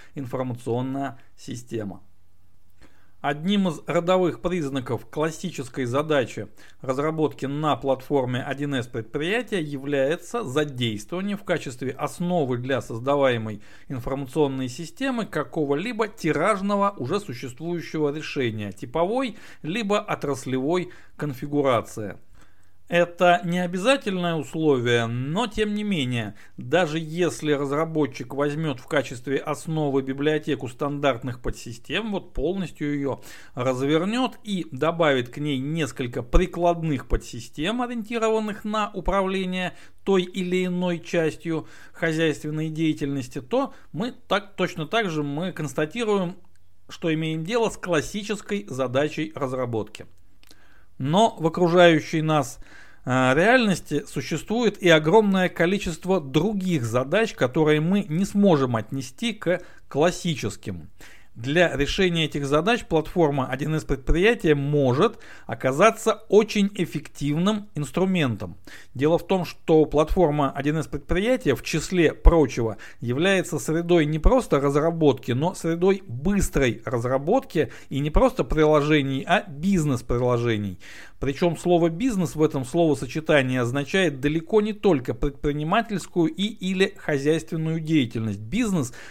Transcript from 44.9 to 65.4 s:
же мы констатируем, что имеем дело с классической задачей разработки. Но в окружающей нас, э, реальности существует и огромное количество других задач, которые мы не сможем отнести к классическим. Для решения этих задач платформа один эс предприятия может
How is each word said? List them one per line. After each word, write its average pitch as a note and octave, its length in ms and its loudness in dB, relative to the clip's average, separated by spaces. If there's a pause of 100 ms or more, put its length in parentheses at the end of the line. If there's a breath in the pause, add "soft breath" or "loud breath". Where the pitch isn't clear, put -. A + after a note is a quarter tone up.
же D#3 140 -2
мы D3+ 300 -4
констатируем, F3+ 800 -2 (520)
что - 240 -2
имеем D#3+ 340 0
дело A3+ 260 0
с - 60 -10
классической G3+ 920 -2
задачей C3+ 640 -2
разработки. B2+ 720 -4 (920 soft breath)
Но F#3+ 400 2
в D#3 80 -2
окружающей E3 760 6
нас, D#3 360 0 (460 loud breath)
э, B2+ 320 4
реальности G3 720 4
существует G#3 760 -2
и F#3 60 4
огромное F3+ 640 6
количество F3+ 720 0
других E3 640 0
задач, C#3 480 0
которые D3+ 480 4
мы F#3+ 260 2
не D#3+ 160 0
сможем D#3 540 4
отнести C3+ 560 -6
к F3 280 -2 (280 loud breath)
классическим. C#3 1000 -2 (460 loud breath)
Для C#3+ 400 2
решения E3 480 2
этих C#3+ 240 -2
задач E3 380 2
платформа D3+ 640 2
один D3+ 280 -2
эс D3+ 80 -2
предприятия D#3 720 4
может C#3+ 640 2 (260 loud breath)